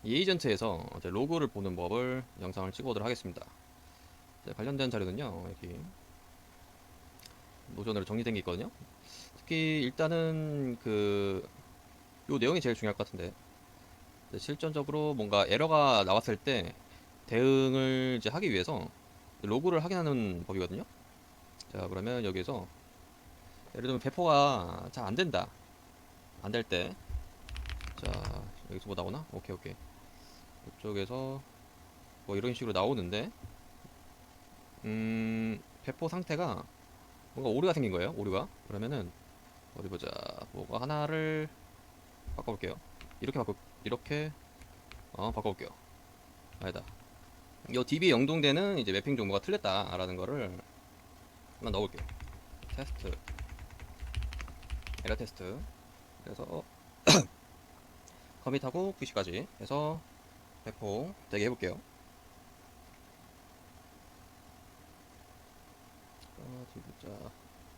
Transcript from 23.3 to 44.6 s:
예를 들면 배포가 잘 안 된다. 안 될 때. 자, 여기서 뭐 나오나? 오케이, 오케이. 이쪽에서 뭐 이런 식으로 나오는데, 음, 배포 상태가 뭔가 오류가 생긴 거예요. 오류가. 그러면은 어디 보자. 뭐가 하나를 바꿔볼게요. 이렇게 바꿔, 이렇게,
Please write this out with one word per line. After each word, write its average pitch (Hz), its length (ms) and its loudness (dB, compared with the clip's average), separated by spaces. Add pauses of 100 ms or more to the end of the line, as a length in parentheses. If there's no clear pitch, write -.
예를 117 120 -4
들면 127 120 0
배포가 135 920 4
잘 120 140 -6
안 95 80 0
된다. 123 340 2 (960)
안 101 100 -4
될 117 120 2
때. 87 320 0 (1080)
자, - 80 0 (600)
여기서 95 160 -8
뭐 98 80 -4
나오나? 98 360 -4
오케이, 98 240 -8
오케이. 95 200 -12 (1040)
이쪽에서 123 640 -4 (840)
뭐 101 100 -4
이런 117 200 0
식으로 117 180 -4
나오는데, 104 580 2 (1500)
음, 110 760 0 (220)
배포 156 240 -4
상태가 160 560 -2 (720)
뭔가 127 160 0
오류가 160 220 4
생긴 131 180 4
거예요. 92 260 0
오류가. 101 300 0 (200)
그러면은 107 440 -4 (680)
어디 98 120 -6
보자. 92 180 -6 (460)
뭐가 113 280 -4
하나를 156 640 0 (880)
바꿔볼게요. - 440 -4 (420)
이렇게 135 160 -2
바꿔, 110 160 0 (300)
이렇게, 147 480 -2 (840)